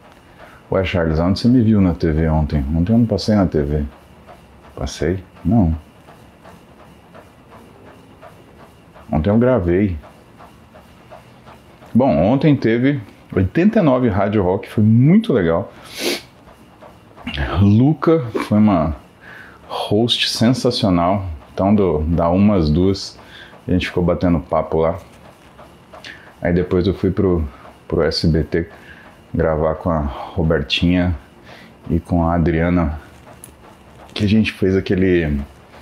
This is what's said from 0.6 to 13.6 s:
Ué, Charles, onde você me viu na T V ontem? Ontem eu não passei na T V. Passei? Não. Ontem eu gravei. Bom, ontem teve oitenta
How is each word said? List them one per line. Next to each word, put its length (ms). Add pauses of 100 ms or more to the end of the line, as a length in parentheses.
Ué, 160
Charles, 360
onde 180
você 80
me 160
viu 180
na 140
T 160
V 180
ontem? 460
Ontem 180
eu 60
não 80
passei 300
na 100
T 160
V. 220 (880)
Passei? 480 (220)
Não. 280 (3500)
Ontem 200
eu 80
gravei. 580 (2000)
Bom, 240
ontem 380
teve 440 (320)
oitenta 460